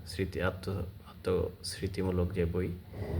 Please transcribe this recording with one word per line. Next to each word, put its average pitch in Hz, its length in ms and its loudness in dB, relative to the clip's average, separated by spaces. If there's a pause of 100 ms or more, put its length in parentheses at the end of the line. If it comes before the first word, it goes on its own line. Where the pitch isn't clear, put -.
স্মৃতি, 90 360 -2
আত্ম, 95 300 0 (340)
আত্মস্মৃতিমূলক 90 1300 0
যে 87 120 4
বই, 87 240 2 (520)